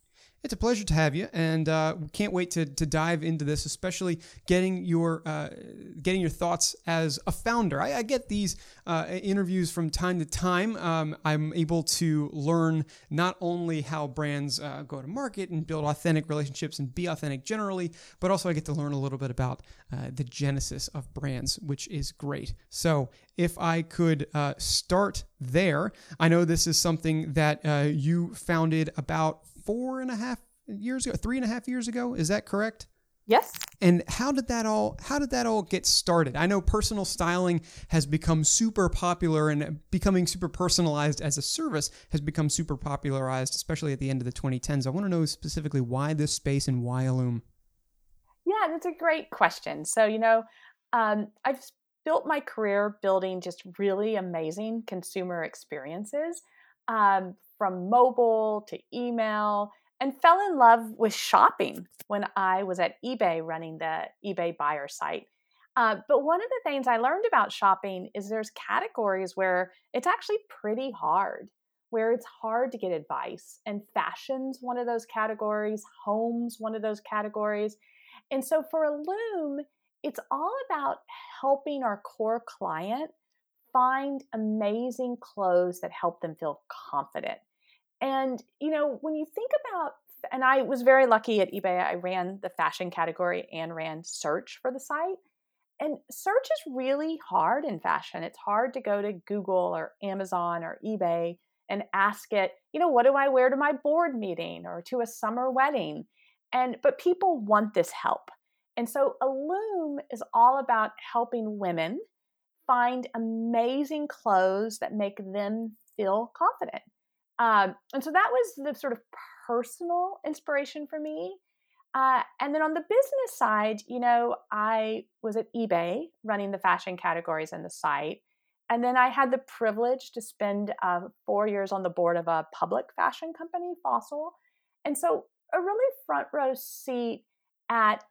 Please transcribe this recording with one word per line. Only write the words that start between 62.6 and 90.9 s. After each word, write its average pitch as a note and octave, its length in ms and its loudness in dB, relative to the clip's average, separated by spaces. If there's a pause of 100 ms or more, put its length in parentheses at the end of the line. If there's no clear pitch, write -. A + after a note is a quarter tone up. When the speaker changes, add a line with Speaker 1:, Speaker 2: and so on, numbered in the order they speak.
Speaker 2:
was F#3 140 -4
at F3 240 0
eBay G3+ 400 0
running D#3+ 360 -8
the D#3+ 240 -4 (200)
eBay F3 320 -2
buyer D3 340 -2
site. - 360 -6 (500)
Uh, A3 220 4 (100)
but C#4 160 4
one E4 200 2
of A#4+ 80 -6
the A#4+ 200 -4
things C4+ 160 -2
I A#3+ 120 4
learned D#4 280 0
about B3+ 240 4
shopping F#3+ 640 0
is G3+ 140 -8
there's A3 220 -4
categories F#3+ 880 -2
where F#3 340 2 (220)
it's B3 120 -2
actually G#4+ 300 0 (140)
pretty A#3+ 400 -4
hard, F3+ 580 -2 (400)
where A3+ 240 2
it's A#3+ 140 -2
hard A#3+ 460 -2
to A#3+ 60 -10
get F#3 140 -2
advice. D3 720 -8
And G3+ 160 -6 (140)
fashion's C4 640 -4
one B3 160 -6
of B3 100 -4
those A#3 200 -2
categories, G#3+ 760 -2 (220)
home's A#3 540 -2
one A3 160 -6
of G#3+ 80 -6
those G#3+ 180 -4
categories. G#3 800 -2 (520)
And C4+ 140 -2
so D#4 260 2
for D#4+ 140 2
Illume, D4+ 800 -4 (380)
it's - 180 -6 (100)
all E4+ 240 -2 (160)
about D4 280 -2 (420)
helping C#4 420 0
our G#3 200 -2
core A3+ 440 -2
client G3 640 -6 (640)
find C4+ 500 2 (120)
amazing A3+ 880 -2
clothes F3+ 580 0
that - 100 -6
help - 300 -4
them D#3+ 180 -6
feel D3+ 220 -6 (300)
confident. - 480 -6 (640)
And, C4+ 400 0 (180)
you D4+ 100 -2
know, D4 300 0
when D#4 140 -4
you D#4 100 -4
think A4+ 260 -8 (140)
about, F4+ 280 -4 (380)
and C4 140 -2
I C4+ 160 6
was B3 220 -2
very C4 240 10